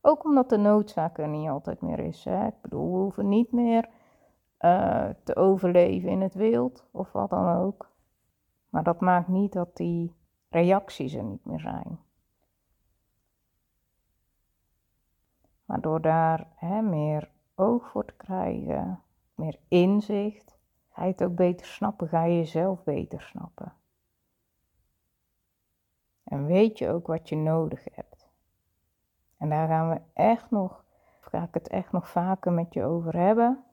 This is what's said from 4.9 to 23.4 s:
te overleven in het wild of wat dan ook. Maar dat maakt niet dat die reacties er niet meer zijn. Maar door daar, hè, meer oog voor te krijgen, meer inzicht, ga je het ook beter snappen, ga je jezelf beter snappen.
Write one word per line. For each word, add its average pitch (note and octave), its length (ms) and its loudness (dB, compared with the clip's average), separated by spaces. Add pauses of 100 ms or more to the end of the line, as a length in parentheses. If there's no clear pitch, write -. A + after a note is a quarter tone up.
te - 120 -2
overleven F#3 720 4
in G3 120 0
het F#3+ 140 -2
wild A#3 560 0
of - 220 -10
wat G3 180 -2
dan F#3 260 2
ook. F#3+ 340 -4 (800)
Maar D#3 140 -2
dat E3+ 180 0
maakt F3+ 280 4
niet F#3+ 240 0
dat F3 240 -4
die E3+ 380 -4 (340)
reacties F3 640 2
er - 100 -6
niet G2+ 200 -8
meer D#3+ 160 -8
zijn. - 380 -10 (3750)
Maar - 160 -4
door D#3 200 0
daar, D#3+ 540 2
hè, G3 280 -4
meer D3+ 480 -2 (240)
oog A#3 360 0
voor G#3+ 140 -4
te - 120 -18
krijgen, - 840 -4 (380)
meer D#3 180 -6 (100)
inzicht, G3+ 880 0 (300)
ga - 160 -8
je F#3 60 0
het F#3 140 -2
ook F3+ 100 -2
beter F3+ 320 0
snappen, G#3 420 -6
ga E3 160 0
je E3+ 120 2
jezelf E3+ 480 -2
beter - 360 -4
snappen. - 520 -16 (2500)